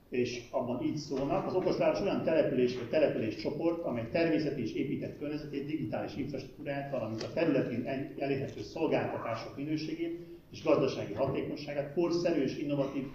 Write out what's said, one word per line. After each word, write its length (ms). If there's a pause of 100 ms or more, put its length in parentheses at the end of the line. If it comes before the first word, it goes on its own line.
(100)
és 400
abban 320
így 140
szólnak: 500
„Az 80
okos 220
város 240
olyan 220
település 540
vagy 120
településcsoport, 960
amely 260
természeti 520
és 100
épített 460
környezetét, 480
digitális 500
infrastruktúrát, 760
valamint 320
a 100
területén 540
el-, 320
elérhető 420
szolgáltatások 960
minőségét 800 (160)
és 140
gazdasági 480
hatékonyságát 800
korszerű 480
és 160
innovatív 460 (100)